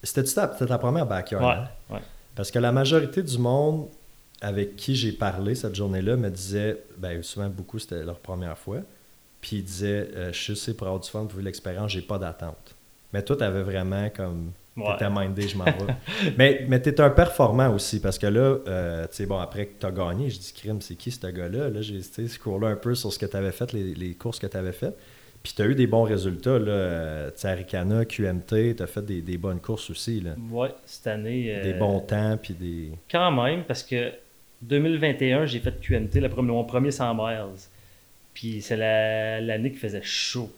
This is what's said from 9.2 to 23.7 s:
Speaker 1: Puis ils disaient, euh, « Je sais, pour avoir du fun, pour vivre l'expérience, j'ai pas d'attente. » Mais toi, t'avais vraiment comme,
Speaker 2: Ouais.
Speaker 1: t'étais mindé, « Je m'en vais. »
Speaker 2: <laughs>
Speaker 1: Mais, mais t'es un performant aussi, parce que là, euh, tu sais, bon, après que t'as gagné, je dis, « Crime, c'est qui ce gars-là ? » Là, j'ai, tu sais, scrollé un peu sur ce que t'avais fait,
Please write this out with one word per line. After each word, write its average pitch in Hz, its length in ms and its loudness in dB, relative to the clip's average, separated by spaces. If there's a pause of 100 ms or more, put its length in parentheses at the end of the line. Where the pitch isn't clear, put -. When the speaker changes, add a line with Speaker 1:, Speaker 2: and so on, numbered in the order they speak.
Speaker 1:
Puis - 160 -6
ils 95 80 -4
disaient, 101 500 -2
euh, « 90 180 -6
Je - 220 -6
sais, 110 200 -6
pour - 120 -6
avoir 92 140 -2
du - 80 -12
fun, 107 160 -6
pour 101 80 -6
vivre 95 120 -8
l'expérience, 95 480 -6
j'ai 92 100 -4
pas 101 160 -4
d'attente. » 82 560 -8 (380)
Mais 101 100 -2
toi, - 140 0
t'avais 98 260 0
vraiment 95 480 0
comme, 87 400 -6 (260)
Speaker 2:
Ouais. 104 160 -2
Speaker 1:
t'étais 101 160 0
mindé, « 98 400 0
Je 98 80 -4
m'en 92 80 -2
vais. » 92 80 4 (440)
Speaker 2:
<laughs> 190 200 0
Speaker 1:
Mais, 135 320 8
mais 127 140 6
t'es 147 180 4
un 147 80 12
performant 135 640 6
aussi, 101 280 0
parce 95 180 0
que 104 80 0
là, 123 320 6 (100)
euh, 85 380 -2
tu - 100 -12
sais, 101 100 -4
bon, 95 120 -2
après 98 280 -4
que - 140 -14
t'as 95 100 -2
gagné, 95 380 -2
je 98 100 -6
dis, « - 160 -14
Crime, 107 280 -6
c'est 85 140 -12
qui - 140 -8
ce - 160 -8
gars-là ? » 90 440 -4
Là, 107 100 -4
j'ai, 104 200 -6
tu - 20 -10
sais, 117 260 -8
scrollé 107 380 -4
un 107 100 2
peu 120 180 -2
sur 110 160 -4
ce - 80 -8
que - 80 -4
t'avais 98 260 -2
fait, - 200 -6